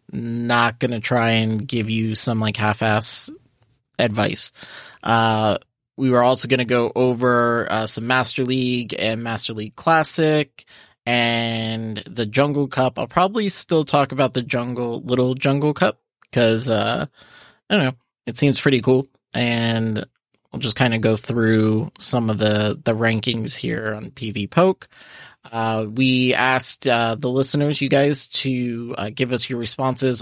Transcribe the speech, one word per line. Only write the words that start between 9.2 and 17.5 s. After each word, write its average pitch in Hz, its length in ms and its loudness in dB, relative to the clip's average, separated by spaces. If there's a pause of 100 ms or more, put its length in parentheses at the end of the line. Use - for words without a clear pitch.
Master 113 300 -4
League 107 220 -10
Classic 156 880 0 (400)
and 113 920 -2 (120)
the 113 160 -4
Jungle 139 420 0
Cup. 131 320 -2
I'll 143 80 -4
probably 202 400 0
still 165 380 0
talk 139 260 0
about 131 220 0
the 127 80 -4
Jungle, 120 600 -4
Little 127 340 2
Jungle 143 380 0
Cup 202 280 0 (320)
'cause, 113 340 2
uh, 113 380 0 (640)